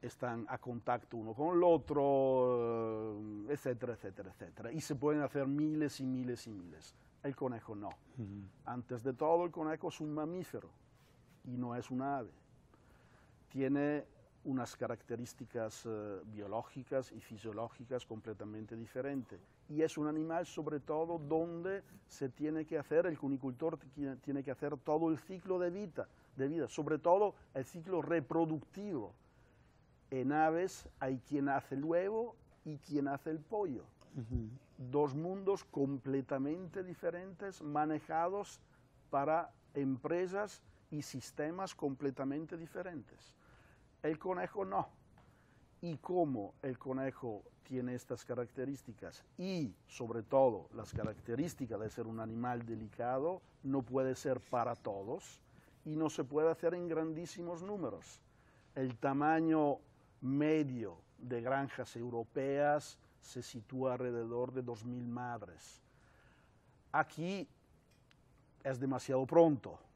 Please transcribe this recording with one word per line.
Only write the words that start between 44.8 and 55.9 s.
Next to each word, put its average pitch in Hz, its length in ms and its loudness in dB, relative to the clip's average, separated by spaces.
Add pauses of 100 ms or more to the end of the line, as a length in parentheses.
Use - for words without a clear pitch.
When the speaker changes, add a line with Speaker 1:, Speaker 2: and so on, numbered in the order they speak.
Speaker 1:
Y 170 160 -4
como 139 640 2
el 131 160 -4
conejo 131 640 -4 (200)
tiene 123 320 -4
estas 120 280 -6
características 123 1000 -2 (120)
y, 175 360 0 (140)
sobre 117 360 -4
todo, 127 500 6
las 110 200 -8
características 113 880 -2
de 107 80 -2
ser 113 180 -6
un 113 140 -6
animal 117 440 -2
delicado, 120 760 -2 (220)
no 135 180 2
puede 131 340 2
ser 131 240 0
para 117 360 0
todos 107 680 -8 (420)
y 156 140 -4